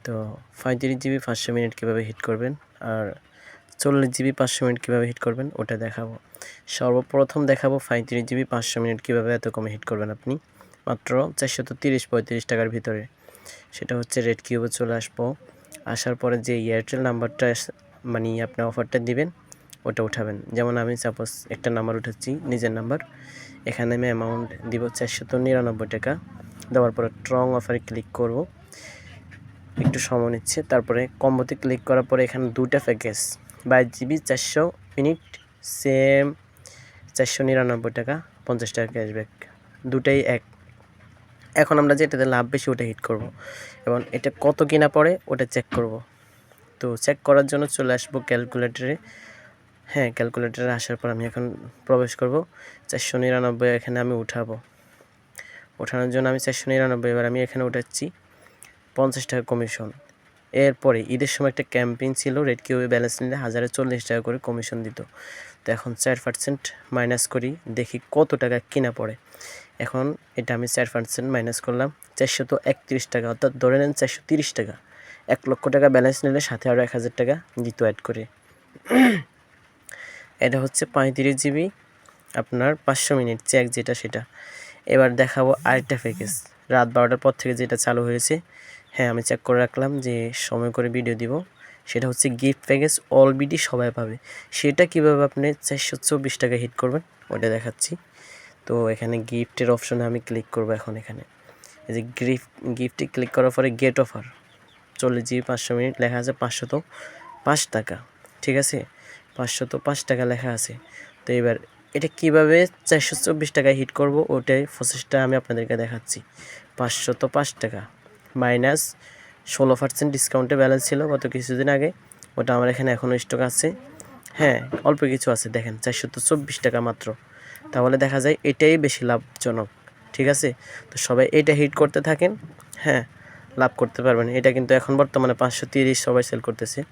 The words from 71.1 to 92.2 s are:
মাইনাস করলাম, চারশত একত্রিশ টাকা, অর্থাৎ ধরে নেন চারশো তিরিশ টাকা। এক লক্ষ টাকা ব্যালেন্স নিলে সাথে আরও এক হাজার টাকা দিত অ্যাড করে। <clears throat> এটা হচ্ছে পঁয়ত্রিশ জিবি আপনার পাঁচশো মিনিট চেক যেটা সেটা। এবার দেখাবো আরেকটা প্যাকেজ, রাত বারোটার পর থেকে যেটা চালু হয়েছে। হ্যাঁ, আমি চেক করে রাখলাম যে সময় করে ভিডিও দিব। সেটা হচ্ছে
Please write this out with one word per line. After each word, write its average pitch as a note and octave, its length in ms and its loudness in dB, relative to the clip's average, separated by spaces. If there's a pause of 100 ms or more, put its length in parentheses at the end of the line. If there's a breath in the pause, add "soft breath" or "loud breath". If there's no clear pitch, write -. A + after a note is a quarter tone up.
মাইনাস A#2 340 -2
করলাম, B2+ 240 0 (260)
চারশত - 360 0 (140)
একত্রিশ C3 380 -2 (100)
টাকা, A#2 200 0
অর্থাৎ C3 180 2 (100)
ধরে B2+ 180 6
নেন C#3+ 140 2
চারশো - 340 -2
তিরিশ D3+ 260 0
টাকা। A2 220 -4 (520 loud breath)
এক - 120 2 (100)
লক্ষ - 200 0
টাকা C#3 200 6
ব্যালেন্স C3 320 6
নিলে C#3+ 200 2
সাথে A#2+ 280 -6
আরও B2 120 4
এক A#2+ 120 0
হাজার A#2+ 260 -4
টাকা B2+ 160 2 (280)
দিত A#2 180 -6
অ্যাড G#2+ 160 2 (100)
করে। A2+ 160 -6 (640)
<clears throat> A#3+ 500 4 (1080 loud breath)
এটা B2+ 140 2
হচ্ছে C3 260 -2
পঁয়ত্রিশ C3+ 500 2
জিবি D3 300 0 (760)
আপনার B2+ 300 2 (140)
পাঁচশো C3+ 300 2
মিনিট A#2 240 0 (100)
চেক B2+ 160 4 (100)
যেটা A#2+ 180 -2
সেটা। A2+ 280 -6 (720 loud breath)
এবার C3 160 8 (120)
দেখাবো C3 300 4 (180)
আরেকটা C3 340 2
প্যাকেজ, G#2 280 -6 (380)
রাত B2 260 4
বারোটার B2 280 4
পর C3+ 160 6
থেকে B2+ 160 -4
যেটা B2 300 -2
চালু A#2+ 220 2
হয়েছে। A#2+ 280 0 (560 loud breath)
হ্যাঁ, B2+ 180 0
আমি A#2 140 -2
চেক B2 240 -2
করে B2 120 4
রাখলাম C3 320 0 (140)
যে B2 100 -2 (320)
সময় A#2 240 -2
করে A#2+ 180 -2
ভিডিও A#2+ 320 -2
দিব। A#2 120 -4 (520 loud breath)
সেটা - 220 -2
হচ্ছে B2 200 -2 (120)